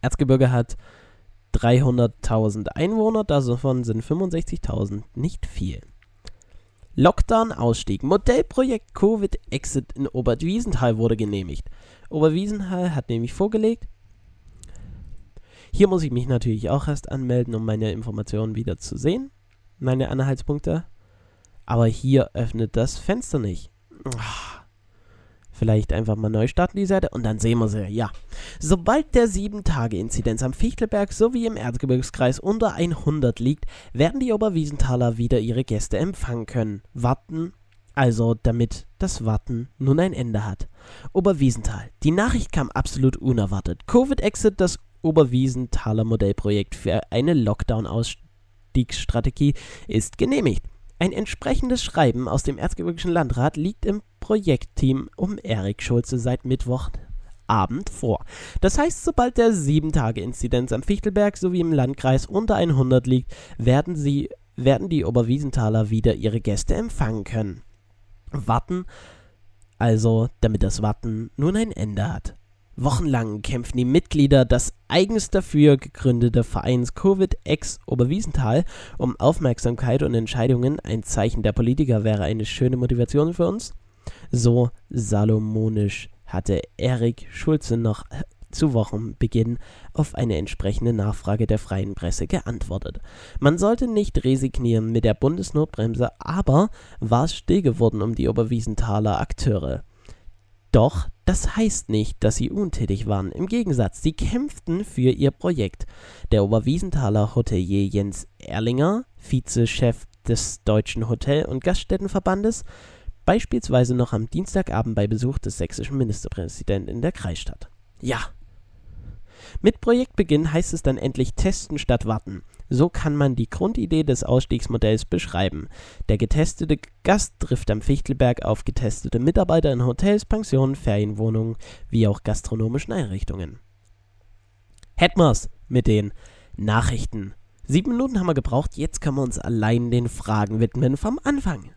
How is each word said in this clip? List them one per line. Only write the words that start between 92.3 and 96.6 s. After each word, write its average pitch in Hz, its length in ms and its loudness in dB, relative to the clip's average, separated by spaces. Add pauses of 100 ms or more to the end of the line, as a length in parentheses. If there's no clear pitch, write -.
Man 147 180 4
sollte 226 300 2
nicht 208 360 0
resignieren 120 720 0
mit 113 100 2
der 110 100 4
Bundesnotbremse, 139 960 0 (100)
aber 196 500 2 (320)